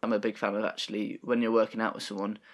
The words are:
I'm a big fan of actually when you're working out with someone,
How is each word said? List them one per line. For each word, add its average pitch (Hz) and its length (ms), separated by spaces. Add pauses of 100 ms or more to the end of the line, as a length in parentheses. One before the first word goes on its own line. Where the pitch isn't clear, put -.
I'm 113 100
a 104 60
big 107 180
fan 101 180
of 107 100
actually - 580
when 120 200
you're 113 80
working 113 300
out 110 140
with - 80
someone, 101 360 (160)